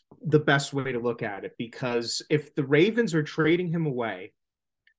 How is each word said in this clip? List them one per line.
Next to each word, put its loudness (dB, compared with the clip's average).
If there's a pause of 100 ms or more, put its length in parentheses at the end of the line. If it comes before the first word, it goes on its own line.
(260)
the 4
best 2
way -4
to -2
look -2
at -6
it, -10
because -4
if -2
the -2
Ravens 4
are 2
trading 0
him -2
away -6 (640)